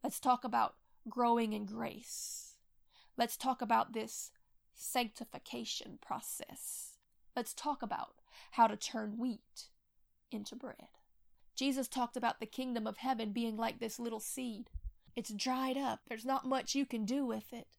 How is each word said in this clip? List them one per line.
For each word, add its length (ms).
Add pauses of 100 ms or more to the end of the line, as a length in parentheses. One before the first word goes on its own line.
Let's 180
talk 240
about 320 (320)
growing 440
in 140
grace. 920 (600)
Let's 180
talk 240
about 320
this 380 (440)
sanctification 1300
process. 1000 (360)
Let's 200
talk 280
about 380 (320)
how 140
to 100
turn 400
wheat 540 (600)
into 240
bread. 340 (680)
Jesus 320
talked 280
about 220
the 80
kingdom 400
of 120
heaven 340
being 240
like 240
this 180
little 220
seed. 480 (480)
It's 160
dried 460
up. 280
There's 200
not 180
much 300
you 100
can 220
do 180
with 300
it. 140 (100)